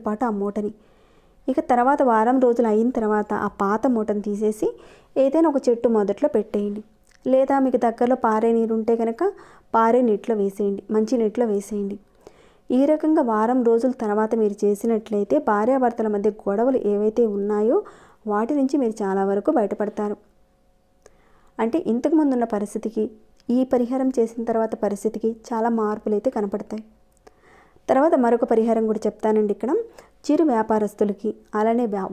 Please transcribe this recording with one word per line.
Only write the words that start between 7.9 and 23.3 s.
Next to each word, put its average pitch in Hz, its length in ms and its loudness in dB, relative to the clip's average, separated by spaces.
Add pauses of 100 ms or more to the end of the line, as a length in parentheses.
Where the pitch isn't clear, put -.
పారే 220 320 2
నీరు 226 200 0
ఉంటే 226 240 0
కనుక 226 220 -4 (500)
పారే 226 280 4
నీటిలో 220 400 0
వేసేయండి, 202 400 -4 (140)
మంచి 220 260 0
నీటిలో 220 300 -2
వేసేయండి. 202 460 -6 (720)
ఈ 254 160 2
రకంగా 311 360 2 (100)
వారం 226 320 0
రోజుల 233 300 2 (100)
తర్వాత 214 280 0 (100)
మీరు 208 200 0
చేసినట్లయితే 214 760 0 (120)
భార్యాభర్తల 233 600 0
మధ్య 208 220 0 (140)
గొడవలు 233 360 0 (120)
ఏవైతే 214 320 0 (140)
ఉన్నాయో 214 400 0 (500)
వాటి 214 320 -2
నుంచి 269 180 0
మీరు 226 240 0
చాలా 196 280 0
వరకు 202 220 0
బయటపడతారు. 208 640 -2 (1400)
అంటే 226 200 -2 (140)
ఇంతకుముందు 285 460 2
ఉన్న 240 160 0
పరిస్థితికి 214 500 -4 (460)